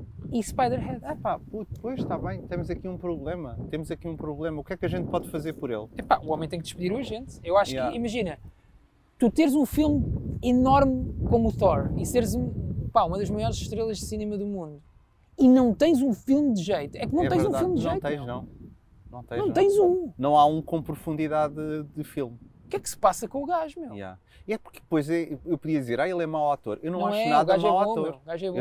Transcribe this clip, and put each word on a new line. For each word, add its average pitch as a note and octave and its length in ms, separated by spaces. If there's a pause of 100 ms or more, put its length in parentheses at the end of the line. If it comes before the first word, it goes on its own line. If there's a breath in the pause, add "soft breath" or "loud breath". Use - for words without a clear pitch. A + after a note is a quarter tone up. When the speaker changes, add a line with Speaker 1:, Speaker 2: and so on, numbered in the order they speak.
(340)
Speaker 1:
E A#3 80
Spiderhead. B3 600
Speaker 2:
Ah D4 120
pá, - 240
puto, - 420
pois, B3+ 180
está F3 180
bem, F3+ 300
temos E3+ 220
aqui F3+ 180
um F3+ 100
problema, D#3 640 (100)
temos D#3 220
aqui E3+ 160
um E3 100
problema, D3+ 440
o - 20
que G3 100
é F3 40
que - 80
a D#3+ 40
gente F3 200
pode - 200
fazer D#3+ 240
por C3+ 160
ele? A2 180 (100)
Speaker 1:
Epá, - 260
o D#3 80
homem D#3 180
tem F3+ 100
que E3 40
despedir F3+ 280
o A#3 60
agente. A#3 460
Eu F3 140
acho G3+ 140
Speaker 2:
Yeah. C4 200
Speaker 1:
que, - 60
imagina, A3 420 (800)
tu A#3 100
teres C#4+ 240
um C#4+ 140
filme D4 360 (380)
enorme C4 720 (160)
como A3+ 200
o G#3+ 40
Thor D#3 440
e - 100
seres A3+ 260
um, B3 160 (420)
pá, A3 120
uma F3 160
das F#3+ 100
maiores G#3+ 280
estrelas A3 420
de - 60
cinema G#3+ 320
do G3+ 100
mundo D#3+ 340 (560)
e C4 120
não B3+ 240
tens D4 280
um C4+ 120
filme C4+ 400
de F#3+ 80
jeito, D#3+ 340
é - 120
que C3+ 80
não E4+ 100
Speaker 2:
É - 40
Speaker 1:
tens F4+ 120
Speaker 2:
verdade, G4+ 140
Speaker 1:
um F4+ 120
filme F4 120
de - 40
Speaker 2:
não E3 80
Speaker 1:
jeito, - 120
Speaker 2:
tens, D3 140
Speaker 1:
meu. C3+ 100
Speaker 2:
não. B2 200 (640)
Não B2 120
tens, - 160
Speaker 1:
Não G#4 80
Speaker 2:
não. C#4+ 60
Speaker 1:
tens G4+ 260
um. F4+ 380
Speaker 2:
Não D3 200
há D3 80
um D#3 160
com D#3+ 200
profundidade D3+ 720
de, D#3 280
de D3 200
filme. A#2+ 340 (280)
Speaker 1:
O - 40
que - 80
é - 20
que - 100
se - 80
passa F#3 300
com C#4 160
o - 20
gajo, D#4+ 360
meu? C4+ 140
Speaker 2:
Yeah. F#2+ 220 (300 soft breath)
E G#3 60
é A3+ 40
porque - 220
depois D3+ 300
é, E3 360
eu E3 120
podia D#3 220
dizer, A#2+ 200
"Ah, D#3+ 80
ele F3 160
é - 40
mau D3+ 240
ator." G#2+ 320
Eu D#3+ 80
não F#3 80
Speaker 1:
Não G3+ 80
Speaker 2:
acho G#3 100
Speaker 1:
é, A3 80
o - 40
Speaker 2:
nada D#3+ 240
Speaker 1:
gajo F3 140
é - 40
Speaker 2:
mau F#3+ 140
Speaker 1:
bom, G#3+ 60
Speaker 2:
ator. D#3 120
Speaker 1:
meu, D#3 100
o C3+ 120
gajo E3+ 200
é F#3+ 40
Speaker 2:
Eu F3+ 120